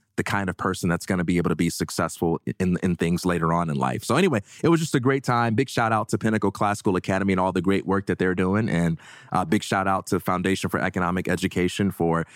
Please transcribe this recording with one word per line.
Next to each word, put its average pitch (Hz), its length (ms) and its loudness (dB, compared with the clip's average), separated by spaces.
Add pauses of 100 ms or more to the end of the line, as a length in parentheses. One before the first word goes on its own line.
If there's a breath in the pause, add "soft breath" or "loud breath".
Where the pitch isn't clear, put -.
(180)
the - 60 0
kind 98 260 -2
of 87 80 -4
person 95 320 -2
that's 85 160 -2
gonna 90 200 0
be 87 120 2
able 82 120 2
to 85 80 0
be 87 120 2
successful 82 720 -2 (200)
in, 90 220 2
in 90 140 2
things 85 300 0
later 82 280 2
on 85 160 0
in 73 60 -2
life." 65 280 -2
So 113 120 0
anyway, 151 260 2 (220 loud breath)
it 147 60 4
was 165 100 4
just 160 160 -2
a 143 40 2
great 135 260 0
time. 117 300 2
Big 131 140 0
shout 113 220 0
out 107 180 2
to 113 80 0
Pinnacle 107 340 0
Classical 104 440 0
Academy 95 380 0
and 92 60 2
all 92 120 2
the 92 100 0
great 95 240 0
work 95 220 0
that 90 100 0
they're 92 160 2
doing. 95 360 0
And, 82 280 0 (360 loud breath)
uh, 90 120 2
big 98 160 0
shout 95 280 0
out 95 180 0
to 92 140 0
Foundation 92 480 -2
for 90 100 -2
Economic 92 480 -2
Education 90 640 0
for 82 340 0 (100)